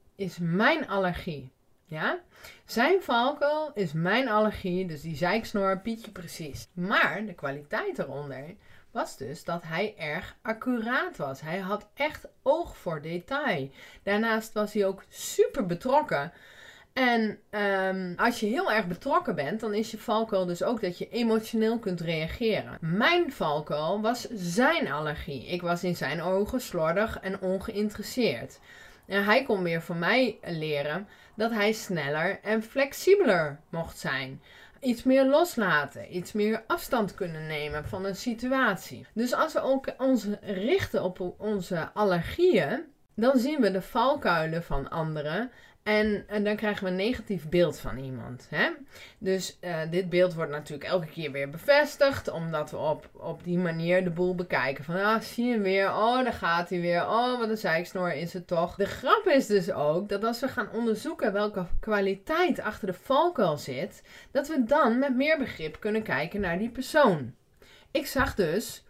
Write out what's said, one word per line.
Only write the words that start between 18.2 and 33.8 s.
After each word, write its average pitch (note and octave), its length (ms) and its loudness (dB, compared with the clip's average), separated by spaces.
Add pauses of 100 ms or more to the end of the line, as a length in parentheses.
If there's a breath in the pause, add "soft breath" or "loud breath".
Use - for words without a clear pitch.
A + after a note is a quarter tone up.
je A3 60 0
heel C#4+ 260 0
erg G#3 160 0
betrokken C4+ 480 -2
bent, D#3 240 -2
dan G#3+ 140 -4
is A3 180 -2
je A3 60 -8
valkuil G#3+ 480 0
dus F3 180 -4
ook A#3 180 0
dat F3+ 160 -4
je - 120 -8
emotioneel A3 720 0
kunt F3+ 220 -4
reageren. D#3+ 800 -2
Mijn C#4 500 2
valkuil D#3 680 -2
was A#3 300 0
zijn A3 600 2
allergie. D3+ 560 -6
Ik F3 140 -4
was F3 220 -2
in F3 120 0
zijn D#3 260 -4
ogen G3 400 0
slordig E3+ 580 0
en F#3+ 220 -6
ongeïnteresseerd. G3 1200 -2 (460 loud breath)
En G3+ 180 0
hij A#3 200 4
kon G3 200 0
weer E3 180 0
van E3+ 180 -6
mij B3 420 2
leren D#3 640 -4 (280 loud breath)
dat A3+ 160 0
hij G#3+ 200 2
sneller E3+ 680 -2
en A3 220 0
flexibeler C4+ 960 4 (100)
mocht E3 280 -8